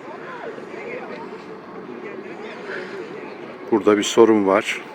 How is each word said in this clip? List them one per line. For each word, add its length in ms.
Burada 280
bir 40
sorun 440
var. 340